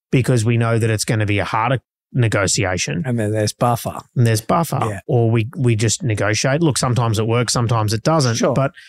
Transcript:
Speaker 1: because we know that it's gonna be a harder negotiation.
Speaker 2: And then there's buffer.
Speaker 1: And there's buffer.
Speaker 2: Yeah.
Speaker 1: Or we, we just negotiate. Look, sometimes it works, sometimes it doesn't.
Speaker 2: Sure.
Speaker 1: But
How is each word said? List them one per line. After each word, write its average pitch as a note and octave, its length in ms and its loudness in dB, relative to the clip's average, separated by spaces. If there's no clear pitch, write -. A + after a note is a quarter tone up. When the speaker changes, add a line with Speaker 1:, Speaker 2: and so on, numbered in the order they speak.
Speaker 1:
because B2 320 2
we A#2 120 2
know A#2 220 2
that A2 100 0
it's A2 160 -2
gonna G#2+ 220 0
be G2+ 140 0
a F2+ 40 -2
harder A2+ 360 -2
negotiation. F#2+ 760 -2
Speaker 2:
And A#2+ 120 -2
then G#2 140 -2
there's G#2+ 200 0
buffer. A#2+ 460 -2
Speaker 1:
And A#2+ 100 4
there's A2 140 2
buffer. E3 420 -2
Speaker 2:
Yeah. G#2 240 -4
Speaker 1:
Or A#2 240 2
we, A2+ 260 0
we A#2+ 200 2
just A2 260 -2
negotiate. A2 600 0
Look, D3 160 2
sometimes A#2 400 0
it A2 80 -2
works, A#2 260 0
sometimes A2+ 400 0
it A2+ 100 -4
doesn't. C#3+ 340 2
Speaker 2:
Sure. D3+ 180 0
Speaker 1:
But C3+ 180 0